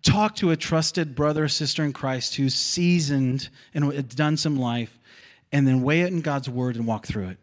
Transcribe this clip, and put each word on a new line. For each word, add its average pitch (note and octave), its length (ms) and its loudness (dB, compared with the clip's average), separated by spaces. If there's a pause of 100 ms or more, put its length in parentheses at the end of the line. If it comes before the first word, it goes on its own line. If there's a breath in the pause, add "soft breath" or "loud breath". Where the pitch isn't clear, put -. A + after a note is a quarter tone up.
Talk G#3+ 320 2
to F3+ 160 2
a D#3 60 2
trusted D#3+ 580 -2
brother D3+ 300 0
or - 20 0
sister D3 360 -2
in C#3+ 100 -2
Christ C3 420 -4
who's C3+ 180 0
seasoned C#3+ 920 2 (260 loud breath)
and D3 120 0
w-, C#3 180 -2
done D3 320 -2
some D3+ 220 -2
life, A#2+ 420 -4 (500 loud breath)
and C#3+ 160 2
then C3 160 4
weigh D3+ 200 2
it F3+ 60 2
in F3+ 120 -2
God's C#3 300 -4
Word B2 260 -2
and A#2 100 -4
walk A2+ 220 -4
through G2 220 -4
it. F#2 120 -12